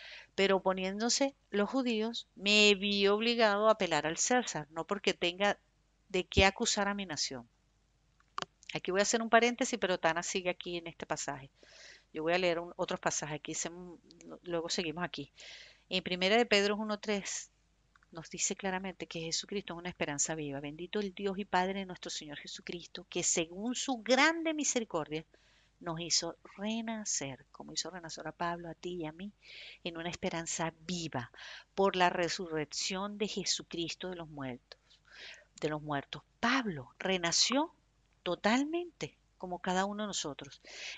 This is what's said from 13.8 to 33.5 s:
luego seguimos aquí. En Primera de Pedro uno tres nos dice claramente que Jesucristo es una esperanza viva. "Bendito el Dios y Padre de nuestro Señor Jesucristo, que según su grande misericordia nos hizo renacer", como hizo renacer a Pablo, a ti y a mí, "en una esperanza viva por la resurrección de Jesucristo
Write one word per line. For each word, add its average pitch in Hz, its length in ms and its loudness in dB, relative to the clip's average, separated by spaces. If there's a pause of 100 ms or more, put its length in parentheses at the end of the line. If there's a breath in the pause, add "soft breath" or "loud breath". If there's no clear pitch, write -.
luego 170 260 -2
seguimos 170 340 -2
aquí. 147 280 -6 (580 loud breath)
En 185 140 0
Primera 185 340 4
de 240 80 6
Pedro 208 300 6
uno 214 240 -4
tres - 500 -4 (600)
nos 165 180 -14
dice - 260 -2
claramente 185 520 -4
que 165 140 -8
Jesucristo 170 520 -4
es 170 60 -10
una 175 100 -8
esperanza 160 460 -2
viva. 143 240 -4
"Bendito 160 400 -6
el 196 160 -4
Dios 196 240 -2
y 202 60 -4
Padre 190 340 2
de 196 60 -6
nuestro 175 260 -10
Señor 147 260 -8
Jesucristo, - 720 -12
que 175 140 -2
según 180 500 0
su 240 300 -2
grande 311 500 4
misericordia 170 720 -2 (540 soft breath)
nos 170 220 -6
hizo 165 340 -2 (220)
renacer", 214 920 -6
como 147 220 -14
hizo 160 160 -6
renacer 165 380 -10
a 156 60 -6
Pablo, 170 360 -4
a 156 60 -10
ti 180 260 -8
y 156 40 -4
a 156 60 -6
mí, 185 200 -10 (520 loud breath)
"en 170 140 -6
una 165 120 -6
esperanza 165 720 -4
viva 160 500 -6 (420 loud breath)
por 196 220 4
la 180 140 8
resurrección 180 1080 -2
de 208 100 0
Jesucristo 170 800 -4